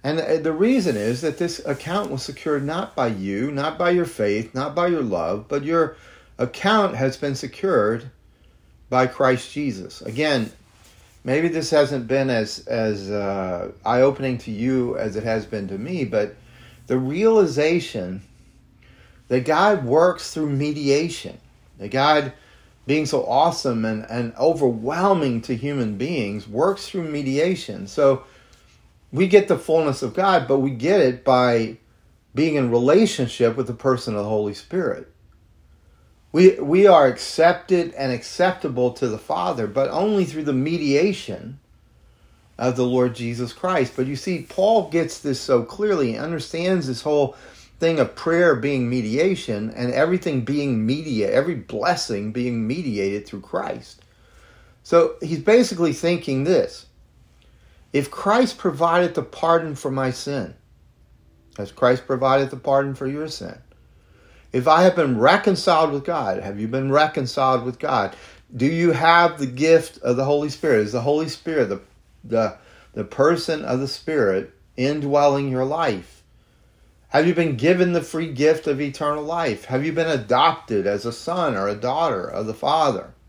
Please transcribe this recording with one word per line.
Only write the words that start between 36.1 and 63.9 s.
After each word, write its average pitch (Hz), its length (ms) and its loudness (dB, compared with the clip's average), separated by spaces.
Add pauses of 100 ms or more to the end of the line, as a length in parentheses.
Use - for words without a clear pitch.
We, 185 280 8
we 175 260 4
are 160 200 8
accepted 170 880 2
and 135 180 -4
acceptable 127 800 -2
to 123 160 -4
the 107 100 -4
Father, 131 480 -4
but 131 240 -2
only 196 340 0
through 151 200 -6
the 143 80 -2
mediation 143 1080 -2 (960)
of 123 200 -2
the 123 100 0
Lord 123 280 0
Jesus 117 380 -6
Christ. 175 440 -2
But 131 100 -2
you 139 100 -6
see, 170 320 -6
Paul 196 420 2
gets 160 300 -2
this 139 200 -4
so 120 240 2
clearly, 165 480 -2
he 110 60 -6
understands 165 680 -2
this 123 160 -6
whole 147 340 0 (440)
thing 165 180 2
of 120 160 0
prayer 170 400 4
being 127 360 -2
mediation 120 800 -2
and 123 220 -4
everything 151 520 0
being 135 420 -2
media, 131 460 -2
every 165 220 2
blessing 110 760 -4
being 120 360 -4
mediated 104 600 -4
through 101 140 -12
Christ. - 600 -8 (800)
So 170 400 2
he's 156 200 -4
basically 202 520 4
thinking 156 500 -2
this, - 420 0 (1080)
"If 139 180 0
Christ 233 480 0
provided 170 560 2
the 156 80 -2
pardon 165 520 0
for 139 160 -6
my 135 200 -2
sin, 123 440 -6 (1040)
has 101 160 -10
Christ 127 340 2
provided 135 440 2
the 139 80 -12
pardon 139 360 0
for 135 120 -8
your 147 220 -6
sin? - 300 -12 (920)